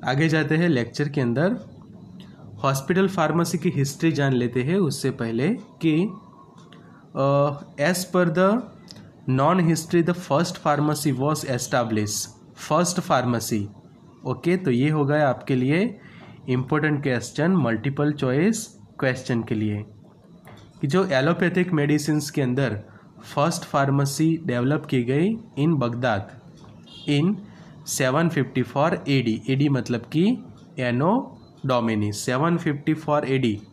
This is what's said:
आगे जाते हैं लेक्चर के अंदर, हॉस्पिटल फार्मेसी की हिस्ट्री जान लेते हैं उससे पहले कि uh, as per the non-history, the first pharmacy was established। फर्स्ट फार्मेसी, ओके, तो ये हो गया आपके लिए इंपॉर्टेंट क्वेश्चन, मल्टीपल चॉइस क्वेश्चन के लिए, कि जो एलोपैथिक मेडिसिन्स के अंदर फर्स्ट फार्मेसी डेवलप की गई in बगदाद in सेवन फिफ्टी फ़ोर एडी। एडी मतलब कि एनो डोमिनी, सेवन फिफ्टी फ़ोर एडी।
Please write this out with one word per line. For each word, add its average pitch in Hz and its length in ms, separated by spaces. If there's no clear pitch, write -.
आगे 143 240
जाते 156 280
हैं 175 120
लेक्चर 135 400
के 143 120
अंदर, 139 360
हॉस्पिटल 170 440
फार्मेसी 170 500
की 175 120
हिस्ट्री 139 420
जान 139 220
लेते 120 300
हैं 165 140
उससे 139 340
पहले 117 420
कि 165 680
uh, 143 340
as 175 160
per 180 140
the 190 320
non-history, 165 760
the 175 120
first 165 220
pharmacy 147 640
was 147 260
established। 113 800
फर्स्ट 175 440
फार्मेसी, 120 680
ओके, 131 320
तो 185 140
ये 127 180
हो 156 160
गया 147 240
आपके 127 260
लिए 151 440
इंपॉर्टेंट 147 540
क्वेश्चन, 143 480
मल्टीपल 139 600
चॉइस 147 680
क्वेश्चन 127 440
के 113 120
लिए, 107 300
कि 147 60
जो 180 180
एलोपैथिक 175 680
मेडिसिन्स 147 560
के - 120
अंदर 123 420
फर्स्ट 165 280
फार्मेसी 139 840
डेवलप 127 400
की 127 180
गई 156 320
in 156 340
बगदाद 120 640
in 151 260
सेवन 139 420
फिफ्टी 135 320
फ़ोर 143 480
एडी। 117 400
एडी 139 200
मतलब 120 300
कि 180 380
एनो 139 640
डोमिनी, 113 460
सेवन 139 460
फिफ्टी 151 360
फ़ोर 151 320
एडी। 123 360